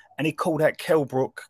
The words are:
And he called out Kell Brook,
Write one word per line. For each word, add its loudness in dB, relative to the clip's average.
And -2
he 0
called -2
out 2
Kell 2
Brook, -2